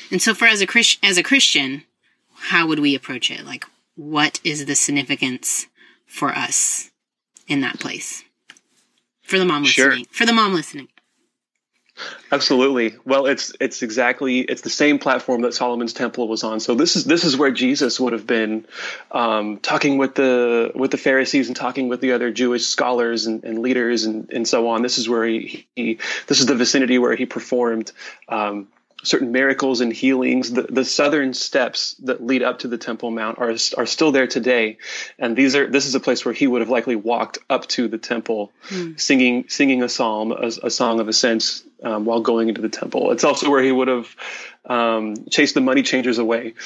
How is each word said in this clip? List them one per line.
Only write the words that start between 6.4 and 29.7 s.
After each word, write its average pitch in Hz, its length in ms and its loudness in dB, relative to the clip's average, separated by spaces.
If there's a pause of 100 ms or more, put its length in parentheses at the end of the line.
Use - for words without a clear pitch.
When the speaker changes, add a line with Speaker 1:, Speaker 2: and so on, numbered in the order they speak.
Speaker 1:
in 143 140 0
that - 180 -4
place? - 440 -10 (1000)
For 190 160 0
the 185 60 4
mom 147 200 0
Speaker 2:
Sure. 131 220 4
Speaker 1:
listening. 123 240 0
For 233 160 0
the 233 60 4
mom 214 200 4
listening. 151 340 -6 (1400)
Speaker 2:
Absolutely. 131 640 2 (120)
Well, 135 200 2
it's, - 340 -2
it's 131 220 -4
exactly, 123 600 0
it's 127 200 -6
the - 80 -8
same 147 300 2
platform 127 420 0
that 120 140 0
Solomon's 120 380 -2
temple 120 340 -4
was 110 160 -4
on. 110 160 -4
So 120 160 0
this 151 200 4
is, - 100 0
this 165 180 4
is 147 120 2
where 139 140 4
Jesus 127 500 0
would 123 140 0
have 107 140 -6
been, 110 400 -2 (440)
um, 107 460 0
talking 143 400 0
with 135 160 0
the, 120 600 2
with 131 160 -2
the 143 60 -2
Pharisees 135 500 2
and 123 80 -6
talking 131 320 -4
with 123 140 -4
the 131 100 0
other 120 180 0
Jewish 120 380 0
scholars 117 580 0
and, 110 180 -4
and 113 200 -6
leaders 120 400 0
and, 110 280 -6
and 117 160 -2
so 117 220 2
on. 113 140 0
This 123 160 -2
is 113 100 -4
where 117 160 2
he, - 400 -4 (100)
he, 113 220 -4 (300)
this 139 120 2
is 123 60 4
the 139 100 4
vicinity 123 440 4
where 120 160 2
he 127 100 -2
performed, 117 680 -2 (380)
um, 104 380 -4 (360)
certain 131 280 0
miracles 135 480 2